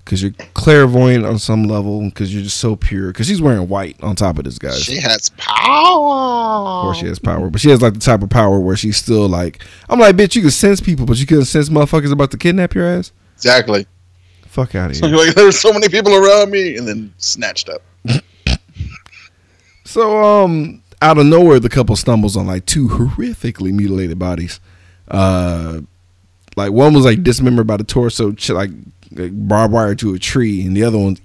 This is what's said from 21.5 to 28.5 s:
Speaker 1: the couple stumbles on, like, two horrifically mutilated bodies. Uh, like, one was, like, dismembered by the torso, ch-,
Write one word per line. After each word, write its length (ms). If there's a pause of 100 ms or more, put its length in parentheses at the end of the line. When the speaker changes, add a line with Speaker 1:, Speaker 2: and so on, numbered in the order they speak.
Speaker 1:
the 100
couple 260
stumbles 420
on, 80
like, 220
two 220
horrifically 840
mutilated 460
bodies. 400 (500)
Uh, 720 (760)
like, 160
one 220
was, 120
like, 180
dismembered 420
by 120
the 60
torso, 500
ch-, 180